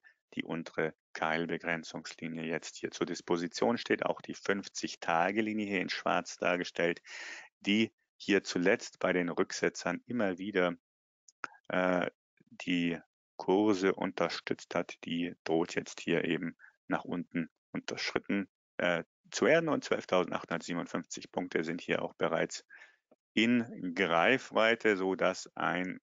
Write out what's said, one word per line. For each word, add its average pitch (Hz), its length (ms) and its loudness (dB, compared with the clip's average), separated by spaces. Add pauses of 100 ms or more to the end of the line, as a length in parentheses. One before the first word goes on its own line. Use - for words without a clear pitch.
(340)
die - 120 -6
untere 80 480 -4 (180)
Keilbegrenzungslinie 82 1300 -4
jetzt 80 320 -6
hier - 140 -6
zur - 140 -2
Disposition 87 720 0
steht, - 280 0
auch - 160 -2
die - 120 -12
fünfzig-Tage-Linie 101 1300 -2
hier 98 160 -2
in 90 80 -4
Schwarz - 480 -2
dargestellt, 87 640 0 (580)
die 107 320 2 (240)
hier 98 260 4
zuletzt - 580 2
bei 92 120 2
den 87 160 2
Rücksetzern 87 800 -2
immer 104 320 -2
wieder, 92 380 2 (920)
äh, 90 420 2 (400)
die 87 480 -2 (380)
Kurse 95 580 4
unterstützt - 800 -2
hat, - 300 -2
die 85 400 -4
droht 85 320 2
jetzt - 240 -6
hier 85 240 0
eben 82 320 -2 (320)
nach - 160 -2
unten 87 460 -4 (240)
unterschritten, - 760 -4 (300)
äh, 87 260 2 (280)
zu - 140 2
werden. 160 220 6
Und - 160 0
zwölftausendachtihundertsiebenundfünfzig 87 1500 -2
Punkte 87 320 -2
sind 85 160 -4
hier - 220 -2
auch 85 100 -6
bereits 82 520 -2 (680)
in 113 640 2
Greifweite, 107 1000 4
so 95 200 0
dass 92 420 0
ein, 87 460 -2